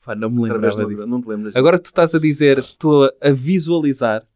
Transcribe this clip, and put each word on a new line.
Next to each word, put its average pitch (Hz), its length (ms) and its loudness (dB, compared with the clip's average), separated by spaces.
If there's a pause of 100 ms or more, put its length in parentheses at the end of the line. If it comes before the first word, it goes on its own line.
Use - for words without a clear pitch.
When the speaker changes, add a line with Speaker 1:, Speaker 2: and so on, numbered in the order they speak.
Speaker 1:
Pá, 110 100 -10
não 110 140 -6
me 120 160 -2
Speaker 2:
Através 113 300 -2
Speaker 1:
lembrava 104 140 -4
Speaker 2:
do, 104 80 -8
Speaker 1:
disso. 104 120 -10
Speaker 2:
não 123 120 -4
te 120 60 -14
lembras 107 280 -10
Speaker 1:
Agora 147 220 4
Speaker 2:
disso? 180 60 -4
Speaker 1:
tu - 40 -14
estás 165 280 0
a 160 40 2
dizer, 147 400 2
estou 143 520 2 (100)
a 143 100 2
visualizar 143 920 -2 (100)